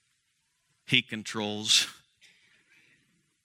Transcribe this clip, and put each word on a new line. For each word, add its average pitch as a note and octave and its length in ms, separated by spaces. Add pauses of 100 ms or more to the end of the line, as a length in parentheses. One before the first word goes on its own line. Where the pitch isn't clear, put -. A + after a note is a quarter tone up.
(840)
He B2+ 160
controls G#2+ 840 (1600)